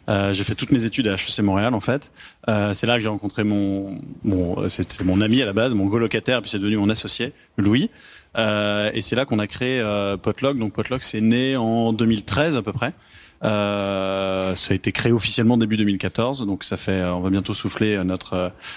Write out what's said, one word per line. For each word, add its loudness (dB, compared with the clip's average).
Euh, 2
j'ai -2
fait -2
toutes -4
mes 4
études 0
à 2
H -4
E 0
C 2
Montréal, 2
en 0
fait. -2
Euh, 2
c'est 0
là 4
que 2
j'ai 0
rencontré -4
mon, 0
mon, 0
euh, 0
c'était -4
mon 4
ami 4
à -2
la -2
base, 2
mon 2
colocataire, 0
puis -8
c'est -2
devenu 0
mon 2
associé, -2
Louis. 2
Euh, 0
et -4
c'est -2
là 2
qu'on 0
a 0
créé, -4
euh, -2
Potluck. -2
Donc -2
Potluck, -4
c'est -2
né 2
en 0
deux 0
mille 0
treize 0
à -2
peu -4
près. -4
Euh, 0
ça 0
a 2
été -2
créé 0
officiellement 2
début 2
deux 2
mille 0
quatorze, -2
donc -4
ça -4
fait, -2
euh, 0
on -4
va -2
bientôt 0
souffler, 0
euh, 0
notre, -4
euh, -2